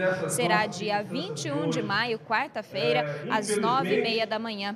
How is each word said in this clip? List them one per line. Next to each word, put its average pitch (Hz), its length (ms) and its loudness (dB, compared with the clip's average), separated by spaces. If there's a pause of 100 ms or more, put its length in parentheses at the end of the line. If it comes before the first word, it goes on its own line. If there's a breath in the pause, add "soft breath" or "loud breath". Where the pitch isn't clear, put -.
(280)
Será 214 380 2
dia 208 360 -2
vinte 302 420 -4
e 302 80 -4
um 277 160 0
de - 140 0
maio, 220 360 0
quarta-feira, 233 1120 -2
às 208 280 2
nove 247 400 2
e - 40 2
meia 226 240 0
da 214 120 -2
manhã. 208 380 -4